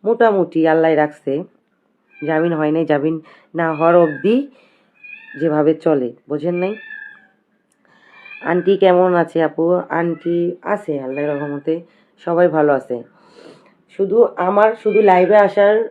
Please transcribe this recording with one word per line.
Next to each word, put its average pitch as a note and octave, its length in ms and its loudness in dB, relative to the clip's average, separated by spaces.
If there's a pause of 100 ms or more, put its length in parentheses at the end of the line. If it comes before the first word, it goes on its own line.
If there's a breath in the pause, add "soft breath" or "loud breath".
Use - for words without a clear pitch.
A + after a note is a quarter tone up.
মোটামুটি G3+ 560 0 (120)
আল্লাহ D#3+ 180 2 (120)
রাখছে, D3 300 -6 (960)
জামিন E3 300 -2
হয় D3+ 160 -2
নাই, E3 160 -2
জামিন D3+ 260 -2 (420 soft breath)
না E3+ 80 -2 (120)
হওয়ার E3 160 2 (100)
অবধি D#3 320 -2 (1040 soft breath)
যেভাবে D3+ 320 0 (120)
চলে, C#3 240 0 (220)
বোঝেন D3+ 320 -6
নাই? F#3+ 100 -4 (1800 loud breath)
আন্টি F3 320 0
কেমন F3+ 280 4 (120)
আছে E3 160 -4 (100)
আপু? E3 160 -4 (340)
আন্টি E3+ 400 -4 (340)
আছে G3+ 200 -6 (120)
আল্লাহর C#3+ 280 -6
রহমতে, C#3+ 420 -6 (480 soft breath)
সবাই E3+ 240 0 (100)
ভালো D3 220 2
আছে। B2 180 -8 (960 loud breath)
শুধু G3 220 -2 (320)
আমার G3+ 200 2 (140)
শুধু G#3 180 0 (100)
লাইভে F#3 360 4
আসার G3+ 280 2 (160)